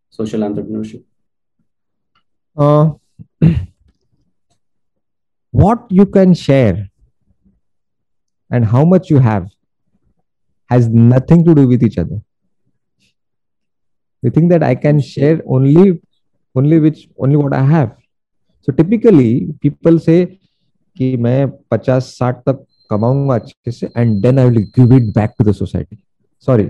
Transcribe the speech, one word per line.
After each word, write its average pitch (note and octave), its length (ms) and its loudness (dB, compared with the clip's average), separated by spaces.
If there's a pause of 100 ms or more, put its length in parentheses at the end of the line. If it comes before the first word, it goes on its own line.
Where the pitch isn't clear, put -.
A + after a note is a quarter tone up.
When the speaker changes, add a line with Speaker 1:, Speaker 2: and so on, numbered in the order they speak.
(100)
Speaker 1:
social A2 300 -8
entrepreneurship? G#2 600 -10 (1500)
Speaker 2:
Uh, D3+ 340 2 (500)
<clears throat> D#3+ 100 4 (2000)
what A3+ 400 0
you F#3+ 160 4
can F#3+ 280 2
share G#2+ 540 0 (1600)
and A#2+ 140 -2
how A#2+ 200 0
much F3+ 260 0
you D3+ 80 2
have G#2+ 300 0 (1200)
has B2 200 2
nothing B2 560 2
to E3+ 100 4
do C#3 140 4
with B2 140 0
each A2 160 -2
other. F2 220 -8 (2000)
You A#2+ 80 -4
think D#3+ 200 0
that E3+ 120 2
I B2+ 120 -2
can D3 260 0
share C#3+ 460 -2
only, D3+ 540 2 (540)
only D3 240 0
which, D#3 300 -2 (100)
only C#3 180 0
what C#3+ 160 -2
I C3+ 120 0
have. C#3+ 320 0 (640)
So - 120 -6
typically, F3 760 0 (120)
people E3 380 0
say, F3 400 -2 (640)
कि C3 140 -2
मैं B2 340 -2 (200)
पचास B2+ 480 -4
साठ B2 180 -4 (100)
तक C3+ 180 -6 (260)
कमाऊंगा B2+ 440 -2
अच्छे - 360 -8
से - 180 -12 (120)
and A2 240 -2
then B2+ 140 2
I B2+ 100 2
will A2+ 160 0 (140)
give B2+ 200 4
it A2 160 -2
back G#2+ 240 -2
to G#2+ 100 -2
the G2+ 140 0
society। - 360 -10 (500)
Sorry, B2 200 0